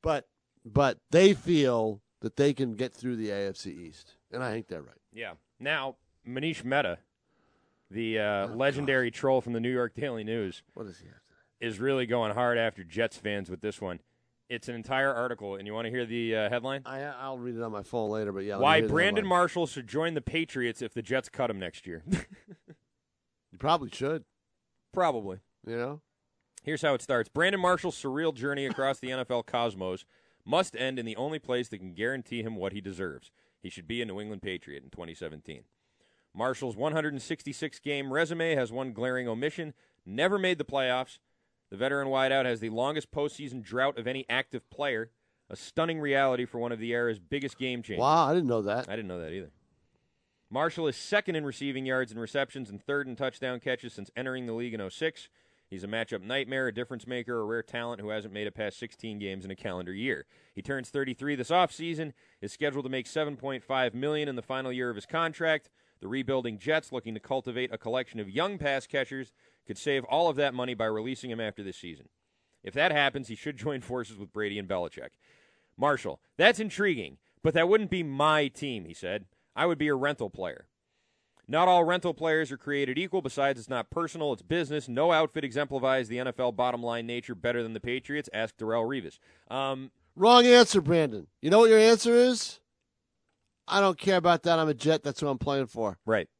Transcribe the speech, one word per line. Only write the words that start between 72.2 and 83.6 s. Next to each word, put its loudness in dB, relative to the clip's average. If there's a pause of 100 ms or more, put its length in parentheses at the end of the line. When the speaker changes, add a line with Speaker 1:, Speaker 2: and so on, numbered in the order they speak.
Speaker 2:
If -12
that 2
happens, 0
he -8
should -10
join -4
forces -6
with -14
Brady -4
and -8
Belichick. -4 (640)
Marshall, 0 (160)
"That's 6
intriguing, -2 (260)
but 2
that 4
wouldn't 4
be 0
my 4
team," -6
he -14
said. -6 (320)
"I 2
would 2
be 2
a 4
rental -2
player." -8 (800)
"Not 4
all 8
rental 2
players 0
are -8
created -2
equal. 0
Besides, 0